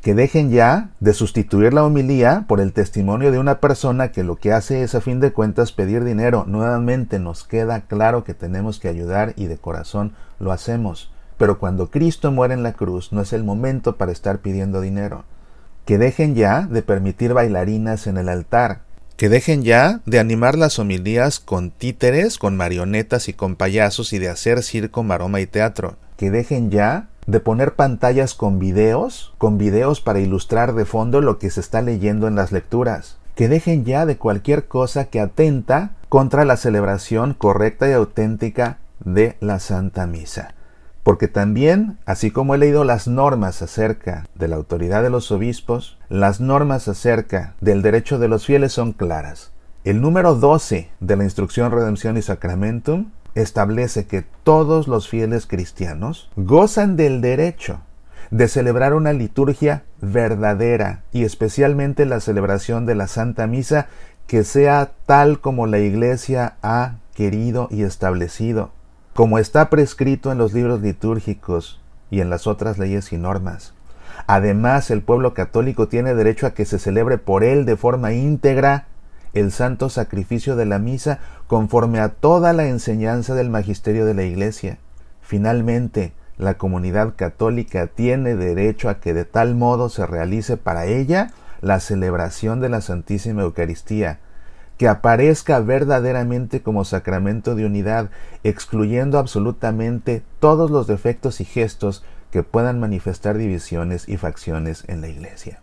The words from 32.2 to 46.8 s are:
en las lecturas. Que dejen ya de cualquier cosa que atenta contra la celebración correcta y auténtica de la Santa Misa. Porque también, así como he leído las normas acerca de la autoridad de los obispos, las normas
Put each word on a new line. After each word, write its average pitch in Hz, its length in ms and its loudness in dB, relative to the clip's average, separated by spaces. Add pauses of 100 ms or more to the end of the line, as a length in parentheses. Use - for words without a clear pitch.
en 107 60 0
las 98 180 0
lecturas. 113 640 -2 (160)
Que 117 140 2
dejen 156 360 2
ya 135 200 2
de 147 140 0
cualquier 117 500 0
cosa 127 380 -2
que 113 140 -2
atenta 143 720 2 (160)
contra 139 360 4
la 131 120 4
celebración 107 800 0
correcta 104 540 2
y 139 40 4
auténtica 113 840 0 (260)
de 104 360 2
la 101 180 -2
Santa 92 480 -2
Misa. 82 480 -10 (480)
Porque 104 260 4
también, 147 760 2
así 104 260 0
como 135 240 0
he 143 40 2
leído 147 260 4
las 120 240 0
normas 123 540 2
acerca 92 720 -4
de 82 140 -4
la 82 80 -2
autoridad 85 460 -2
de 123 80 2
los 123 200 -2
obispos, 117 680 -4 (100)
las 98 320 0
normas 135 480 2